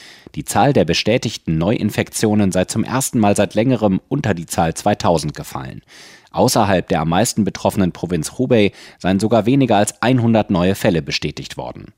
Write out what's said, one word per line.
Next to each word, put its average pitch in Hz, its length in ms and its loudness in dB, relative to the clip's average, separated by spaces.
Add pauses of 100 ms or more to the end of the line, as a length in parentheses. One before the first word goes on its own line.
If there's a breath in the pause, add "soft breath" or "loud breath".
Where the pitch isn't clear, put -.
(340 loud breath)
Die - 100 -8
Zahl 120 280 2
der 107 120 4
bestätigten 85 720 -2
Neuinfektionen 104 920 0
sei 92 140 2
zum - 180 -6
ersten 127 380 -4
Mal 104 160 4
seit 98 180 0
längerem 107 540 2
unter 107 260 -2
die 82 120 -10
Zahl 85 280 -2
zweitausend 85 580 0
gefallen. - 500 -14 (500 loud breath)
Außerhalb 101 560 2
der 82 140 0
am 80 80 -2
meisten 101 340 0
betroffenen 92 480 -2
Provinz 85 440 -6
Hubei 113 360 2 (260 loud breath)
seien 92 220 2
sogar 110 260 2
weniger 127 300 2
als - 260 0
einhundert 113 480 2
neue 92 240 2
Fälle 85 280 0
bestätigt 71 540 -8
worden. 60 420 -12